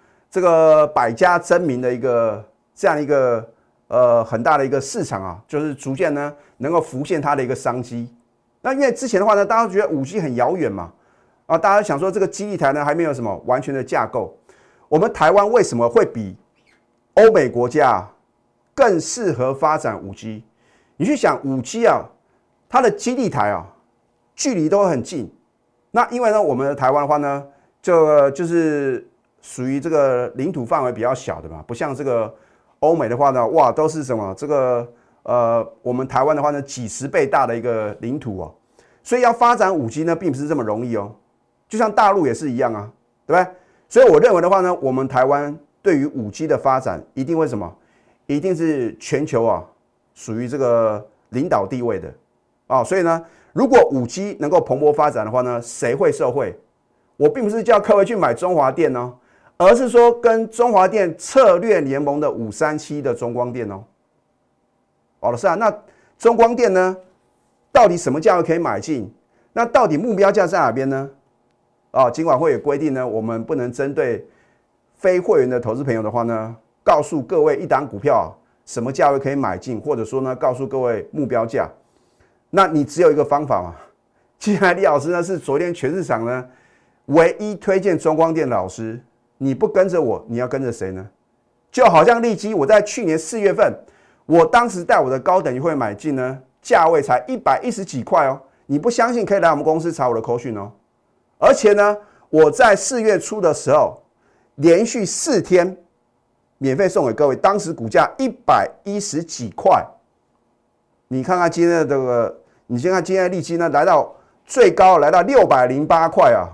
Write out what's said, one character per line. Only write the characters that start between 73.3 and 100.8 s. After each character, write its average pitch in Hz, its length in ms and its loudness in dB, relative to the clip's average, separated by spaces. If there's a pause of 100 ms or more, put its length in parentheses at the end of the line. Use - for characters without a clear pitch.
不 160 100 -8
能 123 180 -4
针 139 220 -6
对 131 340 -4 (680)
非 180 240 0
会 175 220 4
员 127 80 0
的 123 100 -2
投 117 160 -4
资 139 80 -6
朋 131 100 -2
友 113 80 -2
的 110 80 -6
话 117 140 -2
呢， 113 320 -6 (280)
告 156 200 2
诉 147 180 -6
各 151 220 0
位 151 140 2
一 180 100 -8
档 139 200 0
股 104 120 -14
票 135 160 2
啊， 85 180 -2 (320)
什 - 180 -8
么 131 80 -4
价 147 200 2
位 139 80 0
可 135 100 -4
以 139 60 -2
买 113 200 -4
进， 110 240 -10
或 147 160 -4
者 113 80 -6
说 131 180 -6
呢， 131 140 -6
告 131 200 -2
诉 131 120 -8
各 135 120 -6
位 117 320 -2
目 143 160 -4
标 113 180 -2
价。 117 240 -4 (800)
那 190 160 2
你 156 180 0
只 156 200 -4
有 156 80 6
一 147 40 0
个 147 80 2
方 147 220 -2
法 113 160 -2
嘛。 85 140 -12 (640)
既 208 160 0
然 180 200 2
李 190 60 -4
老 156 180 4
师 139 100 -4
呢， 175 120 -2
是 175 160 -6
昨 143 220 -2
天 175 120 -2
全 151 220 -4
市 185 100 -6
场 120 220 -4
呢， 123 180 -6 (640)
唯 - 340 4
一 208 140 -8
推 190 260 -2
荐 180 180 0
中 156 180 -2
光 160 180 2
电 151 160 -2
的 120 60 0
老 95 120 -2
师， 110 320 -12 (380)
你 135 160 -4
不 127 140 -2
跟 190 200 0
着 170 140 -2
我， 113 260 -4
你 117 100 -6
要 123 100 -4
跟 131 160 -6
着 123 80 -4
谁 101 200 -8
呢？ 95 160 -14 (640)
就 - 140 4
好 170 180 6
像 233 200 4
利 233 120 0
基， 208 200 -6
我 147 100 0
在 208 160 4
去 208 240 -6
年 160 120 0
四 220 220 -8
月 196 140 2
份， 180 180 2 (540)
我 - 180 4
当 240 240 2
时 185 160 -8
带 208 160 2
我 131 120 0
的 131 80 -2
高 180 200 2
等 151 140 -2
级 127 60 -6
会 156 160 -2
买 113 180 -4
进 143 220 -6
呢， 131 240 -6 (200)
价 180 280 2
位 160 160 2
才 123 240 0
一 254 100 -6
百 - 240 0
一 247 80 -4
十 196 160 -8
几 131 160 -8
块 160 240 0
哦。 135 160 -4 (240)
你 143 140 -2
不 190 100 -2
相 240 240 0
信， 233 100 -2
可 202 120 0
以 196 40 0
来 165 120 4
我 151 40 0
们 143 80 -4
公 156 160 0
司 165 120 -4
查 135 180 -2
我 117 60 -2
的 113 40 -4
扣 117 200 -4
讯 117 180 -8
哦。 101 140 -12 (680)